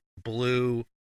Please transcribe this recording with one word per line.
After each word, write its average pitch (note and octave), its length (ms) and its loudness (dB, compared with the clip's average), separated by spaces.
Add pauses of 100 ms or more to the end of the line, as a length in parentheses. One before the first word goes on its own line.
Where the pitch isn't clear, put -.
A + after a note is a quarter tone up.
(240)
blue B2 600 0 (260)